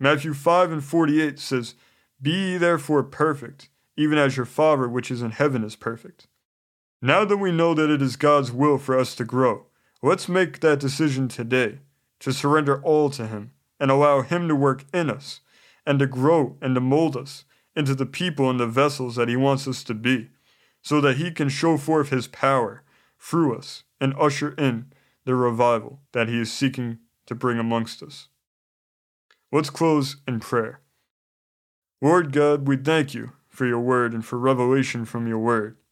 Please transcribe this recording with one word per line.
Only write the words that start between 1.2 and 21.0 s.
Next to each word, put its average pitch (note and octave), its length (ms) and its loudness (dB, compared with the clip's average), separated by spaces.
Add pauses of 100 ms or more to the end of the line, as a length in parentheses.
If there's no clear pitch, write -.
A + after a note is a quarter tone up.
says, B2 360 -6 (480)
"Be F3+ 300 0
ye F3+ 40 -2
therefore D#3 460 2
perfect, C#3 680 -4 (280)
even D3+ 200 2
as C#3 200 4
your B2 100 -4
Father D3 420 2
which A#2+ 220 -6
is B2 100 -6
in A#2 120 -6
heaven C#3 300 0
is G#2+ 140 -8
perfect." - 520 -12 (760)
Now E3+ 240 4
that G3+ 100 0
we G3 160 0
know E3 220 2
that D#3 160 2
it D3 100 2
is C3+ 160 -2
God's D3 340 4
will C3+ 280 2
for C3+ 180 0
us B2+ 200 0
to A#2+ 100 -6
grow, B2 400 0 (360)
let's F3+ 260 0
make F3+ 320 0
that D3+ 200 2
decision C#3 480 -2
today A#2+ 520 -2 (400)
to C3+ 120 -4
surrender C#3+ 500 2
all D3+ 280 2
to B2 160 -10
Him G#2+ 240 -12 (280)
and C#3 120 0
allow C#3 320 4
Him F3 260 -4
to D3+ 80 2
work C#3 280 0 (100)
in E3 160 0
us - 300 -10 (440)
and C#3+ 140 2
to C#3 80 2
grow C3+ 560 2
and C3 120 -2
to B2+ 60 0
mold C#3+ 340 2
us C3+ 300 -12 (320)
into C#3 180 0
the C3 120 -4
people C#3+ 420 -2
and B2+ 100 0
the A#2+ 80 0
vessels C3 500 0
that A#2+ 120 0
He A#2+ 80 -2
wants C3+ 320 0
us B2+ 160 -8
to - 80 -8
be, A#2 380 -2 (500)
so D3 220 -2